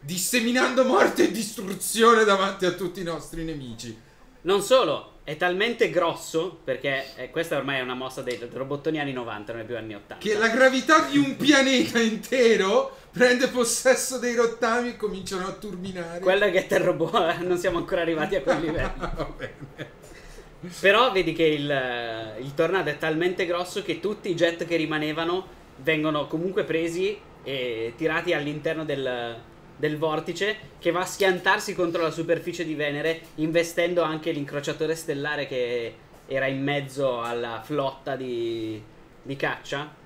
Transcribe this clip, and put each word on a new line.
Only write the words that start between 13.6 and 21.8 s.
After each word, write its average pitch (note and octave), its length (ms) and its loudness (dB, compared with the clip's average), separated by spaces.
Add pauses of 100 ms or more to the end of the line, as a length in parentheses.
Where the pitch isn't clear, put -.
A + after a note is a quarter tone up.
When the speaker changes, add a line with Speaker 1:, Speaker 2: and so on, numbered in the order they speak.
Speaker 1:
dei A#3+ 160 -2
rottami A#3 560 2
e A3 60 -10
cominciano F#3+ 500 -4
a G3 60 -6
turbinare. F3+ 680 -10
Speaker 2:
Quello F#3+ 260 4
è G3 60 4
Get F#3 200 2
Robot, E3 680 2
<laughs> F3 40 -4
non F3+ 140 0
siamo F3+ 180 0
ancora F3 240 -2
arrivati E3 360 0
a F3+ 40 0
quel - 200 0
livello. D#3+ 360 -2
Speaker 1:
<laughs> - 0 -
Va D#3+ 400 -6
bene. - 600 -14 (840)
Speaker 2:
Però A3 320 6
vedi E3 220 0
che E3 100 2
il, B2 960 -2